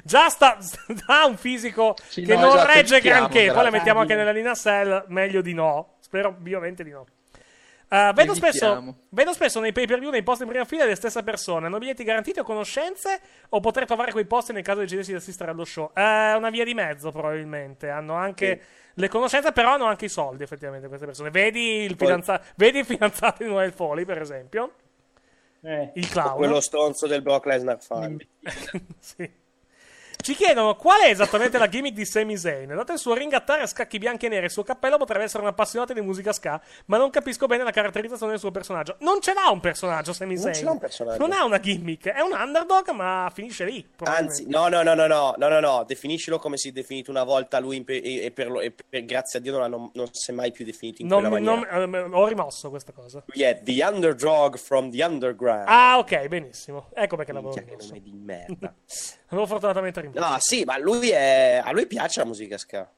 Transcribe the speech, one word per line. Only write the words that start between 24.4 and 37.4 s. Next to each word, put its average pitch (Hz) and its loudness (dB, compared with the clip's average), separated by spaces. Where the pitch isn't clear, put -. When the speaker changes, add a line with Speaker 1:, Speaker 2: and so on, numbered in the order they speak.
Speaker 4:
Eh. 147 -6
Speaker 1:
Il 175 -6
Speaker 3:
O - -6
Speaker 1:
clown. 143 0
Speaker 3:
quello 147 2
stronzo 151 -2
del 143 -2
Brock 139 0
Lesnar 127 -2
fan. 117 -8
Speaker 1:
<laughs> - -12
Sì. - -18
Ci 269 -4
chiedono 240 4
qual 392 6
è 285 10
esattamente 214 2
la 214 4
gimmick 254 -6
di 208 -6
Sami 214 -2
Zayn. 143 -6
Dato 208 -6
il 330 -6
suo 233 0
ring 285 -4
attire 277 2
a 226 -4
scacchi - -8
bianchi 233 -4
e 233 -2
neri, 190 -2
il 170 -4
suo 208 -6
cappello 262 0
potrebbe 220 -2
essere 214 -6
un 208 -2
appassionato 233 -2
di 226 -6
musica 190 -4
ska, 156 -6
ma 208 2
non 262 2
capisco 269 -2